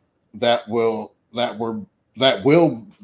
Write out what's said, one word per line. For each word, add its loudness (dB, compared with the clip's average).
that -2
will, -2
that -6
will, -8
that 2
will 4